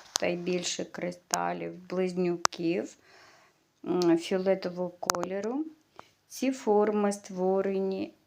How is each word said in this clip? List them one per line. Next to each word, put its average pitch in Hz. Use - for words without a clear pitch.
та 190
й 175
більше 175
кристалів, 175
близнюків, 180
м, 170
фіолетового 185
кольору. 196
Ці 262
форми 208
створені, 190